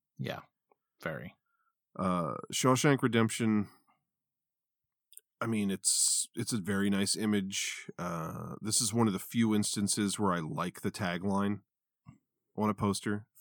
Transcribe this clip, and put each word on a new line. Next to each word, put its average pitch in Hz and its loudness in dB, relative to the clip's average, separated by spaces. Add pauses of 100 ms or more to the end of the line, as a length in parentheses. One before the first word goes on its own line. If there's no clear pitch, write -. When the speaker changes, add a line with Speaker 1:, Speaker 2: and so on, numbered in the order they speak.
(200)
Speaker 1:
Yeah, - -8 (600)
very. - -8 (640)
Speaker 2:
Uh, 90 -2 (180)
Shawshank 131 4
Redemption, 113 2 (1700)
I 113 -2
mean, 104 0
it's, - 0
it's 120 -4
a 117 0
very 98 0
nice 98 2
image. 101 -2 (100)
Uh, 85 -6
this 107 0
is 110 -2
one 117 6
of 98 2
the 95 -4
few 113 2
instances 104 0
where 101 2
I 85 0
like 82 -4
the 98 -2
tagline 98 -2 (960)
on 107 0
a 107 0
poster. 104 -2 (160)